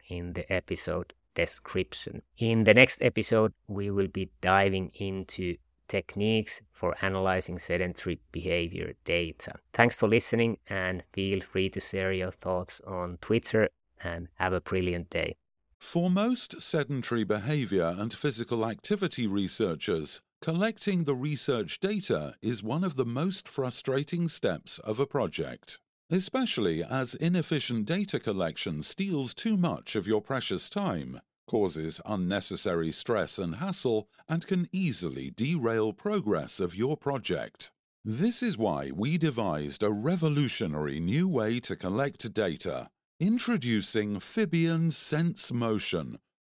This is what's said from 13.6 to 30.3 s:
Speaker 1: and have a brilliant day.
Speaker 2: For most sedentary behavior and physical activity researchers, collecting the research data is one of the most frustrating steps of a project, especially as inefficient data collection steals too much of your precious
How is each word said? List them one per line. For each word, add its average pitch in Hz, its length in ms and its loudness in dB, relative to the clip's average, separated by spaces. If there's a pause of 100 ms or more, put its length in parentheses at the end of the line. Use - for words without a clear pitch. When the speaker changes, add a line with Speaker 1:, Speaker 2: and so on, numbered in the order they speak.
Speaker 1:
and 85 320 -6
have 92 160 0
a 90 100 0
brilliant 90 500 -2
day. 80 240 -4 (440)
Speaker 2:
For 175 300 0
most 214 500 0
sedentary 131 640 0
behavior 98 760 2
and 113 120 -2
physical 113 560 -2
activity 139 600 -2
researchers, 92 920 0 (200)
collecting 190 600 0
the 139 120 2
research 127 640 -2
data 127 640 -2
is 110 220 -2
one 135 200 0
of 175 120 0
the 127 100 2
most 147 420 -2
frustrating 139 800 -2
steps - 520 -2
of 110 200 -4
a 139 60 4
project, 82 720 -4 (300)
especially 156 760 0
as 131 300 -2
inefficient 147 720 0
data 180 340 -2
collection 95 600 -2
steals 151 540 -2
too 220 200 0
much 160 400 0
of 95 120 -2
your 107 140 4
precious 117 460 -2